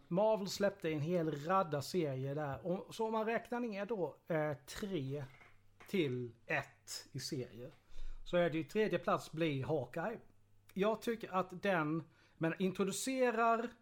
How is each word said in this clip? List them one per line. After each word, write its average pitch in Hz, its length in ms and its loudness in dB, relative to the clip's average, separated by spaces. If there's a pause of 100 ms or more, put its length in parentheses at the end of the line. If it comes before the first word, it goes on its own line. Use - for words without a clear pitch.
Marvel 202 420 4
släppte 196 400 0
en 156 120 0
hel 156 440 0
radda 170 360 2
serier 139 540 0
där. 143 320 -4
Och, 180 280 -2
så 220 100 -2
om 220 60 -2
man 220 140 0
räknar 233 340 -2
ner 208 260 -4
då, 180 320 -2 (100)
eh, 151 260 2 (120)
tre 143 600 -4 (640)
till 127 440 0 (140)
ett - 680 -4
i 135 80 -8
serier, 123 520 -6 (540)
så - 120 0
är 175 120 6
det 151 80 0
ju 160 60 0
tredje 208 360 2
plats 175 320 0
blir 151 340 0
Hawkeye. 160 540 -2 (540)
Jag 214 280 2
tycker 226 300 -4
att 185 300 -2
den... 165 420 2 (340)
Men 165 240 0
introducerar 226 1080 2 (120)